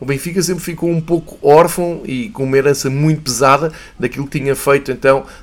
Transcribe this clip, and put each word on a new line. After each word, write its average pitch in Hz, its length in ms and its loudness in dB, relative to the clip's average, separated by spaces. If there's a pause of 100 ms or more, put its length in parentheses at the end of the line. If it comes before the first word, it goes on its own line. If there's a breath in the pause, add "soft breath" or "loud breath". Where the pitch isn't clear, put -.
o 127 60 -12
Benfica 165 340 -4
sempre 175 240 -4
ficou 170 240 -6
um 170 120 0
pouco 160 460 -4
órfão 170 600 4
e 123 240 -6
com 135 140 -6
uma 135 120 0
herança 139 320 2
muito 147 320 0
pesada 139 500 2 (280 loud breath)
daquilo 135 280 -6
que 147 120 -6
tinha 135 180 -2
feito, 139 340 0
então, 135 340 2 (180 loud breath)